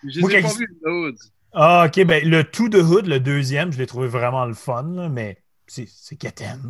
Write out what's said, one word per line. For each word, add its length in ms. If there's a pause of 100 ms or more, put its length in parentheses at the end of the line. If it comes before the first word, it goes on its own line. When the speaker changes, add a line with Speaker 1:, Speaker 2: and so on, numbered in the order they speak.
Speaker 1:
Je 140
les 40
Speaker 2:
Moi, 100
Speaker 1:
ai 120
Speaker 2:
quand 40
Speaker 1:
pas 60
Speaker 2:
ils 60
Speaker 1:
vus, 100
In 180
the 60
Hood. 220 (380)
Speaker 2:
Ah, 340
OK, 180
ben, 240
le 140
To 260
the 60
Hood, 320
le 120
deuxième, 520
je 80
l'ai 80
trouvé 200
vraiment 380
le 80
fun, 400
là, 160
mais 320 (240)
c'est, 260
c'est 260
quétaine, 520